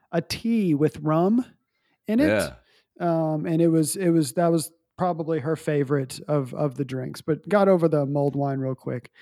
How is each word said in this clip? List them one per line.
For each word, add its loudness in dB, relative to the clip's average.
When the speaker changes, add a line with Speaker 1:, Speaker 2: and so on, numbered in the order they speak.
Speaker 1:
a 0
tea 0
with 0
rum 2
in 0
it. 4
Speaker 2:
Yeah. 0
Speaker 1:
Um, 0
and 2
it 6
was, 2
it 0
was, 2
that 2
was -2
probably -2
her -2
favorite -2
of, -2
of -2
the -4
drinks, -8
but -4
got 4
over 4
the 2
mulled 0
wine -2
real -4
quick. -10